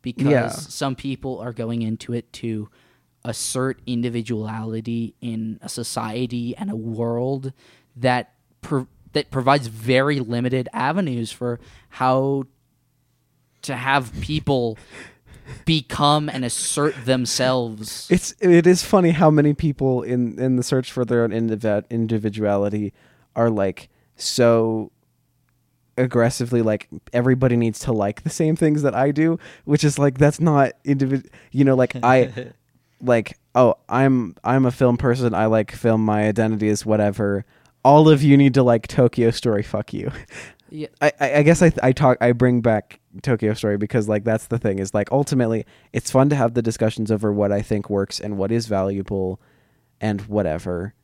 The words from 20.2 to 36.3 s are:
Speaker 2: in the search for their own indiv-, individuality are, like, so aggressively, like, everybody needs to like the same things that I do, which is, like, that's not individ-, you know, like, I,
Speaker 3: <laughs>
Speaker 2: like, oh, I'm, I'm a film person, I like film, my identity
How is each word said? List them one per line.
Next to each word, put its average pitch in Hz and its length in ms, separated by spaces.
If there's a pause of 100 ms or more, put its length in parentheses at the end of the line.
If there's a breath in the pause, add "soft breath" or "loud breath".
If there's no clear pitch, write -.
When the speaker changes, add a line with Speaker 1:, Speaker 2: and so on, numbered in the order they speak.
Speaker 2:
in 127 180
the 120 60
search 131 280
for 127 140
their 117 180
own 113 80
indiv-, 107 600
individuality 104 1040 (420 soft breath)
are, 117 140
like, 98 400 (260)
so 113 760 (1040)
aggressively, 120 680
like, 107 260 (240)
everybody 123 440
needs 117 240
to 127 120
like 104 300
the 156 80
same 156 260
things 151 260
that 135 120
I 135 160
do, 160 280 (260 loud breath)
which 147 200
is, 143 140
like, 139 200
that's 147 220
not 147 320 (120)
individ-, 135 440 (220 soft breath)
you 135 140
know, 135 100
like, 127 280
I, 123 500 (220)
Speaker 3:
<laughs> - 260
Speaker 2:
like, 120 380 (160)
oh, 123 200 (140)
I'm, 123 560
I'm 131 220
a 120 40
film 123 260
person, 120 380
I 107 120
like 110 260
film, 110 320
my 107 220
identity 107 420